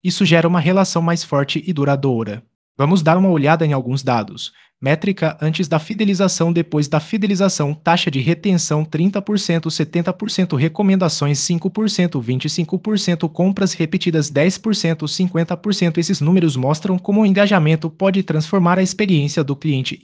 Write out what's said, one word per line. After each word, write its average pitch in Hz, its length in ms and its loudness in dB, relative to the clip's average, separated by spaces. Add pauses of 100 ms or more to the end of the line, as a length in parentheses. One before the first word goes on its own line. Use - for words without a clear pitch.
Isso 185 200 0
gera 165 220 4
uma 175 140 2
relação 180 420 0
mais 170 220 -2
forte 143 420 -2
e 185 60 -2
duradoura. 135 720 -2 (340)
Vamos 160 240 2
dar 160 140 4
uma 190 140 4
olhada 160 360 2
em 147 60 2
alguns 131 320 -2
dados. 120 480 -4 (260)
Métrica 156 640 -2
antes 156 280 -2
da 156 100 2
fidelização, 190 760 0
depois 151 340 0
da 151 140 0
fidelização, 190 720 -2
taxa 170 380 0
de 135 100 -2
retenção 156 640 0
trinta 185 380 -2
por 208 160 -2
cento, 165 320 -2
setenta 170 420 -2
por 196 180 -8
cento, 180 240 -2
recomendações 160 840 0
cinco 175 320 -2
por 214 180 -2
cento, 175 320 -2
vinte 123 240 -4
e 151 60 -4
cinco 175 280 -2
por 214 200 -2
cento, 170 280 -2
compras 185 460 0
repetidas 160 560 -2
dez 156 300 0
por 214 180 -2
cento, 160 320 -2
cinquenta 175 480 -2
por 202 180 -2
cento. 170 240 0
Esses 170 220 0
números 160 360 2
mostram 156 420 0
como 208 240 0
o 214 40 4
engajamento 185 640 2
pode 190 340 0
transformar 180 560 0
a 190 40 2
experiência 180 600 0
do 139 140 -4
cliente 139 480 -4